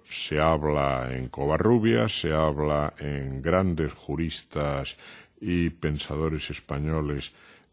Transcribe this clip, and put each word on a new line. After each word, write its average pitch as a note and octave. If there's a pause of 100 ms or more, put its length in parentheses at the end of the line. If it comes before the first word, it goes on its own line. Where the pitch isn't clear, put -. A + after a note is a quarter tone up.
se -
habla D2
en B1+
Covarrubias, A2
se D#2
habla D2+
en C#2
grandes E2
juristas D2 (420)
y F2
pensadores D2+
españoles D2 (400)